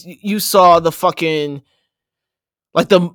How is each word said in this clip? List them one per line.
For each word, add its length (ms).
you 340
saw 400
the 120
fucking, 720
like, 140
the, 280